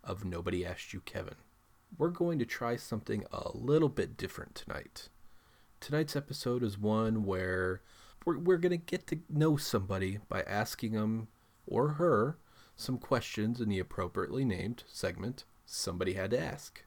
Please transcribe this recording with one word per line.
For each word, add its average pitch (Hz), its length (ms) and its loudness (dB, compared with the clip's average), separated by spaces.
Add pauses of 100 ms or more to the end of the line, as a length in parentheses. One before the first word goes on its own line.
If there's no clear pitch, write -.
of 98 200 -6
Nobody 90 420 -2
Asked - 280 -8
You, 98 80 -8
Kevin. 95 340 -8 (600)
We're 160 120 2
going 170 300 2
to 117 60 2
try 117 320 -2
something 107 540 -4
a - 220 -6
little 143 360 4
bit - 260 -2
different - 400 -8
tonight. - 540 -12 (720)
Tonight's 151 340 0
episode 127 480 0
is 101 140 0
one 110 480 2
where 92 560 0 (440)
we're, 170 120 2
we're 180 200 4
gonna 175 200 4
get - 300 -4
to 160 120 -2 (100)
know 151 280 6
somebody 95 640 0 (100)
by 95 140 -2
asking 107 500 -2
him 110 340 0 (380)
or 135 240 2
her 147 480 4 (380)
some 127 220 -4
questions 117 600 0
in 113 80 0
the 98 120 2
appropriately 95 680 -2
named 117 420 -2
segment, 95 560 -4 (220)
Somebody 90 480 -2
Had 98 180 -2
to 123 80 4
Ask. - 480 -8